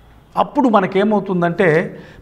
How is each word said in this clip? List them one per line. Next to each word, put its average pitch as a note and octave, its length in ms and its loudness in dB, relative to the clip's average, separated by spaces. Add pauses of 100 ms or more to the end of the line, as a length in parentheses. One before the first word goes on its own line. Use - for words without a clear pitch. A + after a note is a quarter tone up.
(360)
అప్పుడు B3 320 0
మనకేమవుతుందంటే, F#3+ 1300 0 (240)